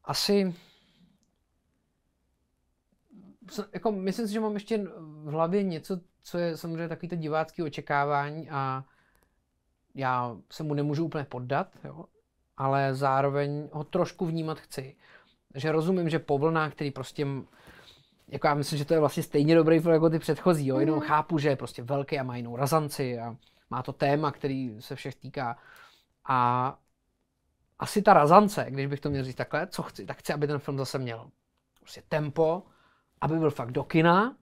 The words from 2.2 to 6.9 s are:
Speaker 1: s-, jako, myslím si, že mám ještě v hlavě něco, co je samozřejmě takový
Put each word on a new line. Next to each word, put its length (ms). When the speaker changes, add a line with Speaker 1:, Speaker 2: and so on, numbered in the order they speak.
Speaker 1:
s-, 220
jako, 200
myslím 340
si, 60
že 80
mám 140
ještě 240
v 320
hlavě 320
něco, 380
co 160
je 180
samozřejmě 320
takový 200